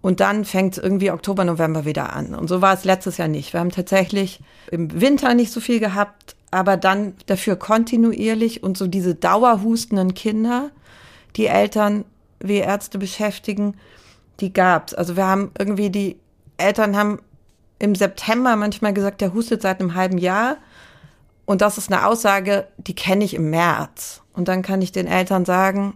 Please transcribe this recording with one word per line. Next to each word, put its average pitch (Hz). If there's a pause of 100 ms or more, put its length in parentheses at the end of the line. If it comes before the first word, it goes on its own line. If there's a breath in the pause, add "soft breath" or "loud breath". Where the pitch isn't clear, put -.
Und 185
dann 202
fängt's 190
irgendwie 190
Oktober, 190
November 160
wieder 147
an. 135
Und 156
so 180
war 196
es 190
letztes 190
Jahr 165
nicht. 151
Wir 170
haben 175
tatsächlich 190 (320 loud breath)
im 165
Winter 269
nicht 240
so 233
viel 233
gehabt, 202 (160)
aber 190
dann 196 (120)
dafür 190
kontinuierlich. 226
Und 190
so 190
diese 180
dauerhustenden 208
Kinder, 233 (640 loud breath)
die 220
Eltern 208 (360)
wie 202
Ärzte 202
beschäftigen, 202 (640 soft breath)
die 190
gab's. 185
Also 175
wir 190
haben 190
irgendwie, 202
die 196 (420)
Eltern 208
haben 208 (600)
im 208
September 226
manchmal 208
gesagt, 196
„Der 185
hustet 226
seit 190
einem 180
halben 185
Jahr.“ 208 (840 soft breath)
Und 190
das 208
ist 196
eine 190
Aussage, 202
die -
kenne 196
ich 190
im 156
März. 165 (100)
Und 180
dann 185
kann 190
ich 185
den 180
Eltern 185
sagen 190